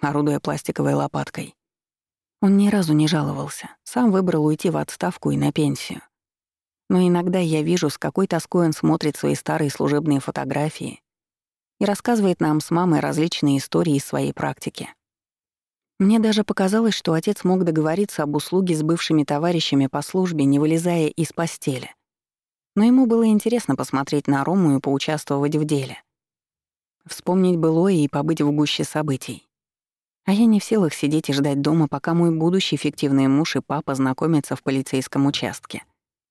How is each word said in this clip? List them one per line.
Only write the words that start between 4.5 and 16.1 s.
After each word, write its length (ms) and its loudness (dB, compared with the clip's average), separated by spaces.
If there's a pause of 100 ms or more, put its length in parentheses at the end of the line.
в 60 -2
отставку 540 -4
и 60 -2
на 140 0
пенсию. 500 -4 (880)
Но 160 4
иногда 340 2
я 240 0
вижу, 260 0
с 80 -6
какой 300 -2
тоской 380 0
он 80 2
смотрит 440 -2
свои 180 -2
старые 340 -2
служебные 500 0
фотографии 800 -6 (800)
и 60 -2
рассказывает 540 0
нам 200 0
с 120 -6
мамой 300 2
различные 560 0
истории 380 0
из 100 -2
своей 280 -4
практики. 600 -8 (1080)
Мне 200 4